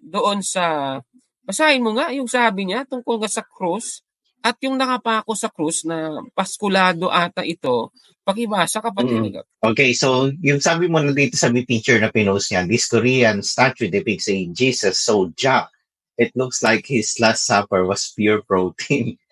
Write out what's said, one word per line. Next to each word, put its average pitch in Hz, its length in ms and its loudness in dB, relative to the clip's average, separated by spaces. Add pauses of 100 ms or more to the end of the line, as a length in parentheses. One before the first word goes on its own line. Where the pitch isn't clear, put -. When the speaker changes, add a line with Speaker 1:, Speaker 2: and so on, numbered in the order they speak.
Speaker 1:
doon 202 400 -2
sa... 151 560 -2 (420)
Basahin 277 400 2
mo 220 140 0
nga 269 160 -2
yung 262 160 -6
sabi 220 400 0
niya 233 180 -4
tungkol 240 360 -4
nga 214 100 -4
sa 226 100 -6
krus - 640 -6 (400)
at 233 180 0
yung 262 140 -2
nakapako 233 580 -2
sa 208 160 -4
krus 160 380 -4
na 160 320 -6 (160)
paskulado 185 720 0
ata 175 320 -2
ito. 131 480 -2 (320)
Pakibasa, 208 640 -2
kapatid 123 320 0
Speaker 2:
Mm. 110 60 2
Speaker 1:
na 104 160 -4
Gabriel. - 260 -8
Speaker 2:
Okay, 120 320 4
so 131 320 2 (160)
yung 143 160 2
sabi 170 240 2
mo 165 160 2
na 143 80 2
dito 139 300 0
sa 131 100 2
may 123 160 2
picture 120 320 2
na 107 160 2
pinost 101 400 0
niya, 90 160 0
"This 117 160 2
Korean 117 560 2
statue 123 480 0
depicts 98 400 -2
a 98 80 2 (160)
Jesus 120 480 0
so 95 320 2
jacked, 131 400 0 (480)
it 117 160 4
looks 127 240 -2
like 113 240 2
his 120 320 -2
last 110 320 2
supper 101 320 2
was 92 320 -2
pure 107 320 0
protein." 95 720 -2 (140)